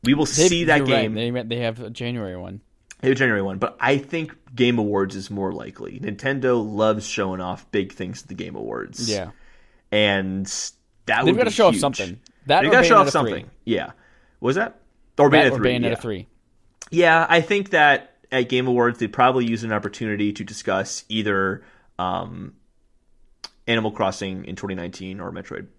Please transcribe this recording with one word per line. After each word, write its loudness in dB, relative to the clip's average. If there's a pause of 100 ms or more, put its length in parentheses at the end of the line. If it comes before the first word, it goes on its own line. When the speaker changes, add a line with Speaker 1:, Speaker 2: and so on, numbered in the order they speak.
Speaker 1:
We 2
will 2
Speaker 2:
They, 2
Speaker 1:
see 2
that 4
Speaker 2:
you're 0
right. 2
Speaker 1:
game. -6 (200)
Speaker 2:
They, -4
they -6
have -4
a -12
January -8
one. -14 (400)
Speaker 1:
They 0
have 4
a -8
January 2
one, -4
but -4
I 2
think -6 (200)
Game 4
Awards 0
is -12
more -4
likely. -12
Nintendo -2
loves 0
showing -4
off -10
big -2
things -10
at -20
the -14
Game -12
Awards. -8
Speaker 2:
Yeah. -4 (600)
Speaker 1:
And 0 (600)
that 0
Speaker 2:
They've 4
Speaker 1:
would 2
Speaker 2:
gotta 2
Speaker 1:
be -8
Speaker 2:
show 6
off 4
Speaker 1:
huge. -2
Speaker 2:
something. -4 (260)
That 4
Speaker 1:
They've 2
Speaker 2:
or 6
Speaker 1:
gotta 8
show 8
off 6
Speaker 2:
Bayonetta 2
three. 0
Speaker 1:
something. -10 (140)
Yeah. -2 (540)
What -4
was 2
that? -4 (380)
Or 8
Speaker 2:
That 6
Speaker 1:
Bayonetta 4
Speaker 2:
or -2
Speaker 1:
three, 2
Speaker 2:
Bayonetta 0
Speaker 1:
yeah. -2
Speaker 2:
three. -8 (640)
Speaker 1:
Yeah, 4
I 6
think -2
that 6 (260)
at 0
Game 0
Awards, 2
they'd -2
probably 4
use -2
an -4
opportunity -2
to -10
discuss -4
either, -2 (360)
um, -6 (1120)
Animal 0
Crossing -6
in -12
twenty -8
nineteen -12
or -10
Metroid -12 (120)